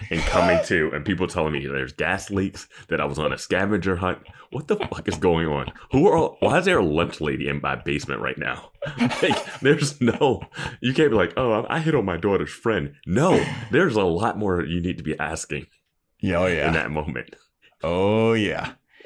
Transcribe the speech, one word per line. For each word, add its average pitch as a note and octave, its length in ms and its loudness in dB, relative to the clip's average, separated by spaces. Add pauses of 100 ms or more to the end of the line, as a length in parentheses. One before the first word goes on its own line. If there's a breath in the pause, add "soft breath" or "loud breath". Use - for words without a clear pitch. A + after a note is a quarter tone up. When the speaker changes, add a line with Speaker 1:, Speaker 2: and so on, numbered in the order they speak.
Speaker 1:
and E2+ 140 -2
coming F2+ 380 4
Speaker 2:
<laughs> E2+ 40 -2
Speaker 1:
to D#2+ 280 2
and D2 120 -6
people F2+ 220 0
telling D#2 260 -2
me C#2 140 -6
there's C2+ 260 -6
gas F2 360 -2
leaks, G2 380 -4 (220 loud breath)
that E2 100 0
I D2 60 0
was C#2+ 120 -4
on D2 140 0
a B1+ 60 -4
scavenger F#2+ 580 0
hunt. F2+ 220 -2 (340 loud breath)
What - 160 -8
the G#3 80 2
fuck - 320 -6
is F2+ 100 -2
going E2 300 2
on? C#2+ 240 -4 (220 loud breath)
Who C#3 160 4
are D#3+ 80 4
all, - 240 0
why A2 160 4
is F#3 80 0
there F3+ 140 4
a G#2 40 4
lunch D#2+ 380 0
lady C2+ 260 -2
in C#2+ 140 -4
my C#2 140 -2
basement C#2+ 440 -4
right B1+ 180 -4
now?" - 340 -8 (260)
<laughs> - 240 0
Like, - 400 -2
there's D3 400 2
no, A#2+ 400 2 (400 loud breath)
you B2+ 120 0
can't D3 180 4
be A#2 40 2
like, F#2 220 4
"Oh, A#2 260 2
I, - 140 -2
I - 20 0
hit D#3+ 160 2
on A#2 80 2
my F2+ 140 -2
daughter's F2 340 2
friend." F2+ 420 -2 (120)
No, C#3 360 4 (300)
there's D3 240 4
a G#2 80 4
lot F#2 340 0
more F#2 280 0
you E2+ 160 -2
need E2+ 160 -2
to - 80 -12
be D2 120 -2
asking D2+ 500 -6 (520)
Speaker 2:
Yeah, F2+ 200 0
oh, F#2 80 2
yeah. D#2 200 0
Speaker 1:
in D2+ 60 2
that C#2 180 0
moment. D2+ 420 -6 (500 soft breath)
Speaker 2:
Oh, G#2 500 2
yeah. G#2 380 -2 (340 loud breath)